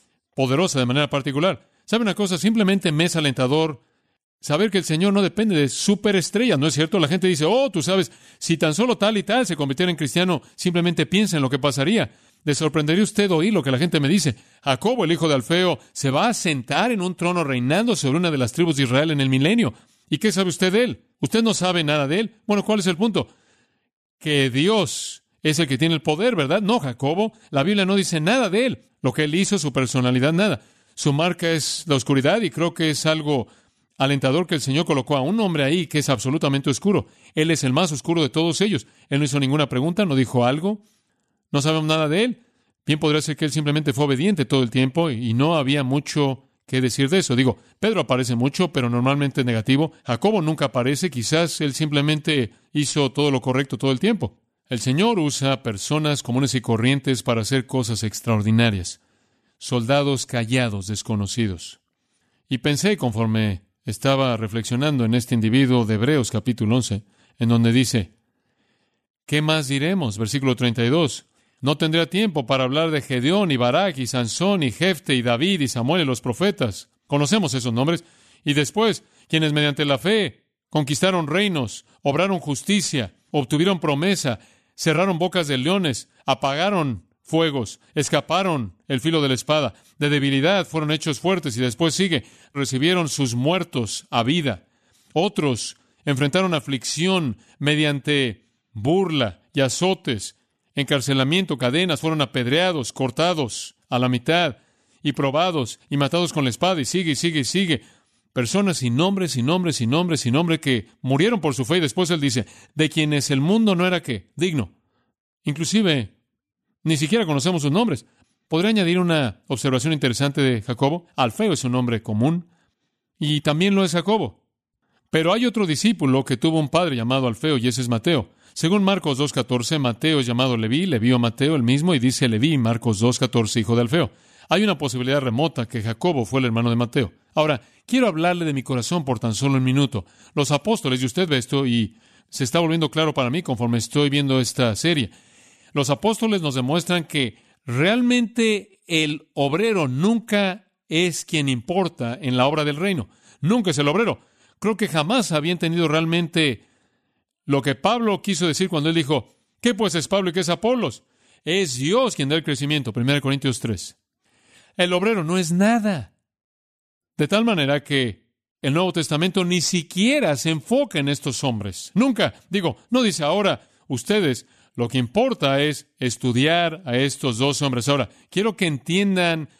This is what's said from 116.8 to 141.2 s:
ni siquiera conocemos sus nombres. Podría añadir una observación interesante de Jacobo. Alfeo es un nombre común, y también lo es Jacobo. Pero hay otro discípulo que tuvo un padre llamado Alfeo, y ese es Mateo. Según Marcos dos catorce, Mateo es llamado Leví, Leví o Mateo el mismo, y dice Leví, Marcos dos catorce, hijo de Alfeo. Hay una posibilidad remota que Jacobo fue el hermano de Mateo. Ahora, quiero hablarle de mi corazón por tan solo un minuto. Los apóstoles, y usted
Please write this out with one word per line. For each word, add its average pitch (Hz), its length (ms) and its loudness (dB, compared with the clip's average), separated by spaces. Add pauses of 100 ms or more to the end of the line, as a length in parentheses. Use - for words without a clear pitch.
ni 160 160 2
siquiera 190 260 2
conocemos 156 380 0
sus 143 100 0
nombres. 190 320 0 (420)
Podría 170 220 0
añadir 180 300 2
una 160 500 0
observación 131 440 0
interesante 139 500 0
de 123 200 2
Jacobo. 143 440 -2 (100)
Alfeo 147 380 0
es 123 100 -2
un 123 80 -2
nombre 120 300 0
común, 131 460 0 (720)
y 151 220 -2
también 175 340 2
lo 196 100 2
es 156 80 -2
Jacobo. 175 520 -2 (640)
Pero 160 220 2
hay 233 140 2
otro 214 200 0
discípulo 143 580 2
que 135 120 -4
tuvo 160 240 2
un 147 80 0
padre 165 260 0
llamado 127 340 0
Alfeo, 143 280 -2
y 120 120 0
ese 123 120 -2
es 120 80 -2
Mateo. 120 420 0 (220)
Según 196 320 0
Marcos 165 340 0
dos 143 140 -2
catorce, 123 460 -2
Mateo 143 420 0
es 120 60 -2
llamado 123 300 0
Leví, 117 300 0
Leví 123 260 0
o 127 60 4
Mateo 131 380 0
el 131 60 0
mismo, 143 320 2
y 139 40 2
dice 123 300 0
Leví, 127 300 2
Marcos 113 420 0
dos 120 180 2
catorce, 117 420 0
hijo 117 140 0
de 120 80 4
Alfeo. 127 300 0 (360)
Hay 175 140 2
una 196 160 0
posibilidad 131 420 -2
remota 127 460 -2
que 113 160 -6
Jacobo 120 420 -2
fue 131 140 -2
el 131 80 2
hermano 117 240 0
de 117 60 2
Mateo. 120 360 0 (220)
Ahora, 151 280 2 (220)
quiero 247 220 2
hablarle 170 380 0
de 151 100 -2
mi 131 80 -4
corazón 135 420 -2
por 127 140 -2
tan 113 160 -2
solo 135 220 2
un 127 80 2
minuto. 131 420 0 (280)
Los 143 180 0
apóstoles, 139 500 0
y 131 40 0
usted 175 220 -2